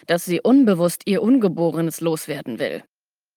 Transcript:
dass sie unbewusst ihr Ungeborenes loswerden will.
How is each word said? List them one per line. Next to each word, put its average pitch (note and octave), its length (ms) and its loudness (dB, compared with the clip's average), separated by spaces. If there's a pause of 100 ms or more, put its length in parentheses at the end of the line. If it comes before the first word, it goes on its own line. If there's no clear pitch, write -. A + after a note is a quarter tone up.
dass E3+ 200 -2
sie F3 160 -2
unbewusst G3 640 2
ihr F#3+ 180 0
Ungeborenes E3+ 760 0
loswerden D#3 580 -6
will. F2+ 240 -6 (540)